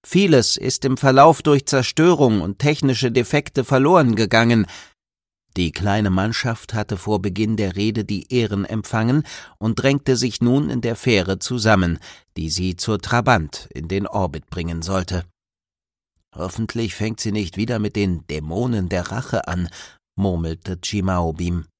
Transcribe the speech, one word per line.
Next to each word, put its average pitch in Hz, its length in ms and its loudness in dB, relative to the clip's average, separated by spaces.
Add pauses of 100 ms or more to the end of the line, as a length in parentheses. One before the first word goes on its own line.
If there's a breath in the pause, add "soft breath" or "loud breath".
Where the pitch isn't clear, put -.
Vieles 165 500 4
ist - 280 -4
im 131 120 0
Verlauf 139 460 6
durch 143 240 2
Zerstörung 139 720 4
und 92 200 -6
technische 135 500 0
Defekte 123 540 0
verloren 139 500 4
gegangen.“ 113 540 4 (880 loud breath)
Die 85 160 0
kleine 101 380 0
Mannschaft 110 640 -2
hatte 104 220 -4
vor 104 240 -2
Beginn 104 360 -2
der 95 180 -2
Rede 107 300 -2
die 98 280 -6
Ehren 101 320 0
empfangen 117 600 -2 (340 loud breath)
und 110 240 -2
drängte 139 320 2
sich 120 260 -2
nun 131 300 2
in 123 100 -4
der 117 140 -4
Fähre 95 460 0
zusammen, 101 580 2 (380 loud breath)
die 80 140 -6
sie 90 260 -2
zur 104 240 -2
Trabant 113 760 0
in 80 140 -10
den 98 180 -2
Orbit 80 420 -4
bringen 82 320 -6
sollte. 90 440 -4 (1080)
„Hoffentlich 110 600 -6
fängt 107 240 -4
sie 104 140 -4
nicht 101 240 -4
wieder 113 240 -4
mit 104 160 -4
den 92 320 -2
Dämonen 90 600 -4
der 87 220 -4
Rache - 380 -4
an“, 90 200 -4 (460 loud breath)
murmelte 87 680 -4
Chimao 92 520 -2
Bim. 87 340 -4 (140)